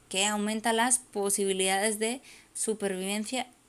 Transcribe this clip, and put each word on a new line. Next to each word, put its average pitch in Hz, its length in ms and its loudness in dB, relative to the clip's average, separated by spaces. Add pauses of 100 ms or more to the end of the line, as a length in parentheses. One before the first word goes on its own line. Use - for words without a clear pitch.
que 190 180 2
aumenta 214 460 0
las 233 260 4
posibilidades 196 1000 0
de 226 220 -2 (340)
supervivencia 208 920 -4 (220)